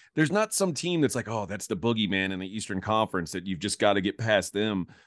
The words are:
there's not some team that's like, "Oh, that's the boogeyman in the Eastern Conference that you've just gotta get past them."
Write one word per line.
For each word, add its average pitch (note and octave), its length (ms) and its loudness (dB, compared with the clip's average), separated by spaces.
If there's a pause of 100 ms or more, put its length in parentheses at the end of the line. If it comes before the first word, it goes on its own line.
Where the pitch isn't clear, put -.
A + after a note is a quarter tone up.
(160)
there's D#3 160 4
not G#3+ 220 0
some F#3 200 2
team E3+ 280 0
that's C3 140 4
like, G#2+ 120 -4
"Oh, G#2+ 180 -4
that's F#2+ 220 -8
the A2 80 -2
boogeyman F#2+ 560 2
in F#2 80 -4
the F#2+ 80 -6
Eastern G2+ 320 -6
Conference G#2 520 0
that F2+ 140 -6
you've F#2 140 -4
just G2+ 200 -4
gotta G2+ 200 6
get F#2+ 180 -2
past G#2+ 360 2
them." G2+ 340 0 (200)